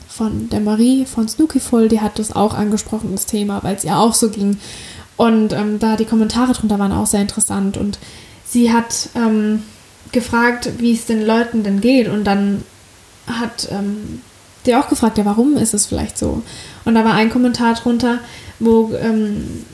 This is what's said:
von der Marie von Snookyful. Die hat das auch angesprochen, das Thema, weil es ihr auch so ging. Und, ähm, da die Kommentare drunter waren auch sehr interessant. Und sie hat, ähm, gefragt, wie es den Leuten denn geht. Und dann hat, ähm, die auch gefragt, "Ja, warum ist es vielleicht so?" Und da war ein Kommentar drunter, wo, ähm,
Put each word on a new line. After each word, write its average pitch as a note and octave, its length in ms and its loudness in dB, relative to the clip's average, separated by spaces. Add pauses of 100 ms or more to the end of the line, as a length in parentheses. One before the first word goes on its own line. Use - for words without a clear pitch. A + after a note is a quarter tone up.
von A3 400 -4
der G#3+ 120 -2
Marie A#3 440 4
von A3 240 -2
Snookyful. A#3+ 600 2
Die A3 120 2
hat G#3+ 180 -2
das G#3+ 160 -4
auch G#3 200 2
angesprochen, G#3+ 580 -2
das G3 140 -4
Thema, G3+ 360 -2
weil G3 140 -2
es - 80 -6
ihr D#3+ 140 0
auch A3 160 4
so A3 160 2
ging. G3+ 280 0 (580)
Und, A3 360 4
ähm, G#3 260 -2
da A3 180 0
die A3 100 0
Kommentare A#3 480 2
drunter G#3 240 0
waren G3 140 0
auch G#3+ 140 0
sehr G3+ 140 0
interessant. G3+ 560 -2
Und G3+ 220 -4 (480)
sie A#3 260 2
hat, - 420 -2
ähm, G#3+ 480 0 (480)
gefragt, A#3+ 680 0
wie A#3 140 2
es A3+ 140 -2
den A3 200 0
Leuten A3+ 380 2
denn G3 160 0
geht. A#3+ 280 4
Und G#3 160 -2
dann G3+ 380 0 (640)
hat, A#3 440 -8
ähm, G3+ 500 -6 (460)
die A#3+ 80 4
auch C#4 140 2
gefragt, A3+ 300 0
"Ja, G3+ 60 2
warum A#3 320 2
ist A3 180 0
es G#3 120 -2
vielleicht - 300 -6
so?" - 260 -4 (420)
Und A3+ 100 2
da A3 100 4
war A3 100 2
ein A3 160 2
Kommentar A#3+ 440 2
drunter, A#3+ 440 0 (400)
wo, A3+ 420 4
ähm, A3 720 -2